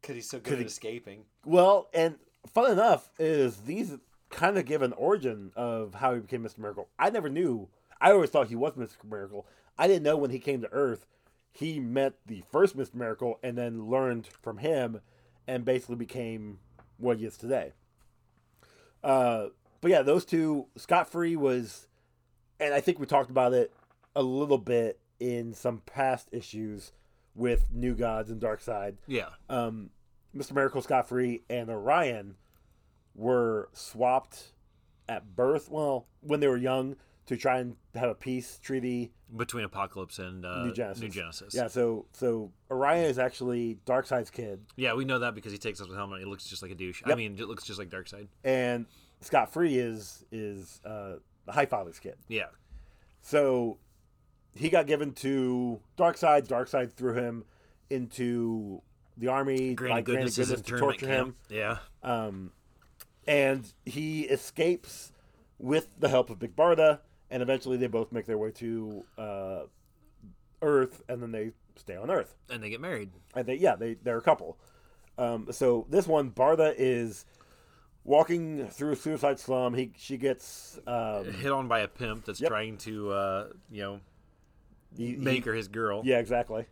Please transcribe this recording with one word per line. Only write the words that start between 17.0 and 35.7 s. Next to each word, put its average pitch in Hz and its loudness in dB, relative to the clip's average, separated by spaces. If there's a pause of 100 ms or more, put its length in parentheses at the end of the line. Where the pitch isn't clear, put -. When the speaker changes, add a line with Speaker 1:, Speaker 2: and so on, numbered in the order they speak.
Speaker 2:
he 110 -6
is 107 -12
today. 110 -2 (1300)
Uh, 120 4 (320)
but 175 4
yeah, 160 8
those 151 4
two, 156 0 (100)
Scott 175 2
Free 170 -2
was, 127 0 (760)
and 147 2
I 143 4
think 175 2
we 139 -4
talked 139 2
about 127 4
it 123 4 (440)
a 143 2
little 135 2
bit 117 0 (280)
in 117 -4
some 117 -4
past 131 -2
issues 107 -10 (420)
with 120 2
New 120 0
Gods 113 -4
and 110 -8
Darkseid. 104 -4 (100)
Speaker 1:
Yeah. 127 -6 (180)
Speaker 2:
Um, 113 -4 (460)
Mister 139 -8
Miracle, 135 0
Scott 127 0
Free, 123 -2
and 117 -4
Orion 113 0 (800)
were 113 0
swapped - -2 (560)
at 104 -8
birth, 139 2